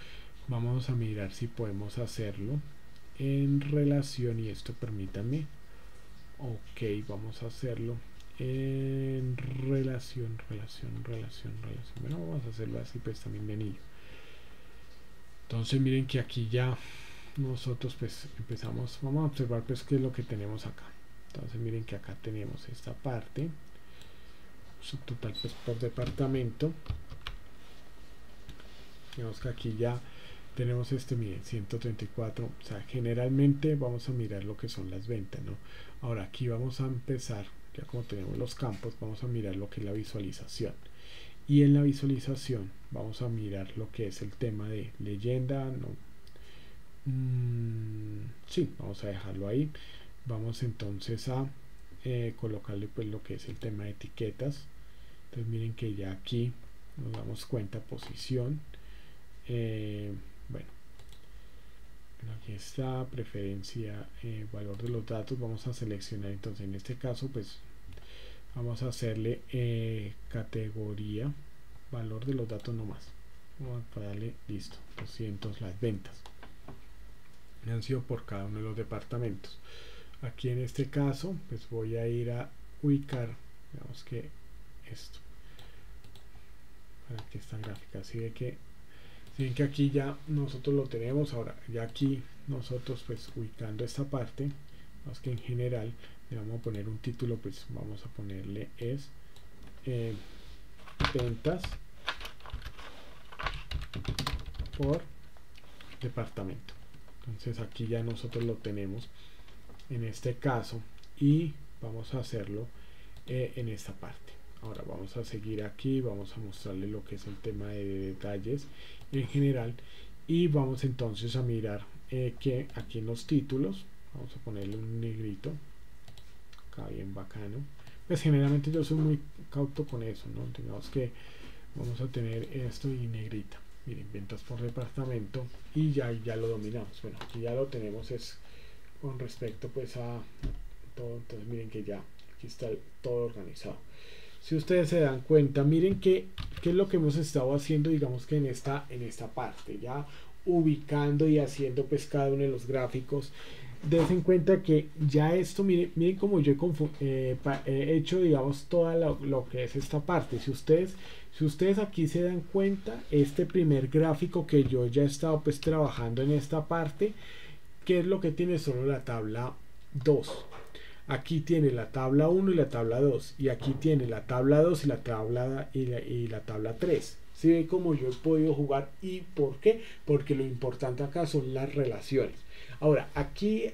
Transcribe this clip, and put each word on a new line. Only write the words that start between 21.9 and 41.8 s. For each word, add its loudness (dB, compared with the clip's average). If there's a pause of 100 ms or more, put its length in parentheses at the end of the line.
acá -8
tenemos -6
esta -6
parte, -4 (1300)
subtotal -4
pues -4 (120)
por 0
departamento. 0 (2500)
Digamos -6
que -2
aquí -4
ya 2 (560)
tenemos 2
este, 0
miren, -2
ciento -4
treinta -2
y -4
cuatro, -2 (120)
o -8
sea, -6
generalmente 4
vamos -2
a 0
mirar -2
lo -4
que -6
son -6
las -6
ventas, -4
¿no? -6 (460)
Ahora -2
aquí -4
vamos -2
a 2
empezar, -2 (300)
ya -6
como -4
tenemos -4
los -2
campos, -2
vamos -4
a -2
mirar 0
lo -4
que -6
es -4
la -2
visualización. -4 (760)
Y 10
en 10
la 10